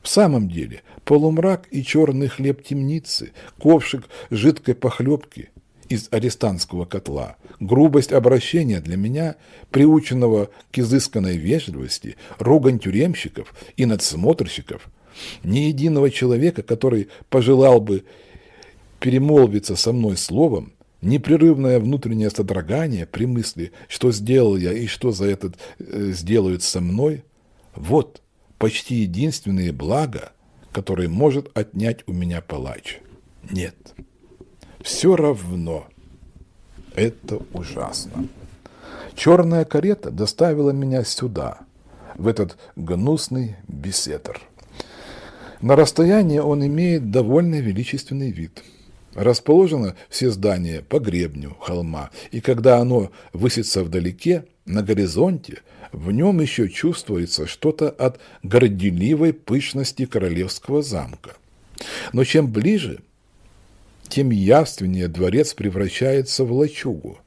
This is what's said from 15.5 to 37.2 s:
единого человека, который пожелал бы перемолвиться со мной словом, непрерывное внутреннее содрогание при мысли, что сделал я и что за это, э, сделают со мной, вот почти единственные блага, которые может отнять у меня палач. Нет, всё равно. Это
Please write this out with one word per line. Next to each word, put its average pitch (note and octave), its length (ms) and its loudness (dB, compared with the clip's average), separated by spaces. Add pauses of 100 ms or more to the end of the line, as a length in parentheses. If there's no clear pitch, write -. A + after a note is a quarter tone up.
единого D3 500 2
человека, B2+ 540 0
который A#2 440 0 (220)
пожелал C3 500 6
бы G#2 240 -2 (960)
перемолвиться B2+ 760 4
со A2+ 160 0
мной A2 240 -2
словом, A2+ 560 0 (280)
непрерывное C3+ 800 4
внутреннее A2+ 500 -2
содрогание G2+ 760 -4
при - 200 -4
мысли, A2+ 460 -6 (160)
что - 240 0
сделал G#2+ 460 2
я F2+ 160 -2
и A#2 140 -4
что B2 240 -4
за G2+ 160 -2
это, F#2+ 260 -4 (260)
э, G2+ 320 -6
сделают F#2 500 0
со - 200 -4
мной, B2+ 420 -2 (520)
вот G#2 440 -2 (380)
почти A2 380 -2
единственные F#2+ 760 -2
блага, F#2+ 580 -4 (400)
которые F2+ 380 -4
может C#3 440 0
отнять G#2+ 540 -4
у F2+ 60 -8
меня F2 260 -4
палач. - 600 -12 (500)
Нет, F2 240 -8 (1040)
всё - 360 2
равно. F2 720 -2 (1080)
Это - 460 -4 (100)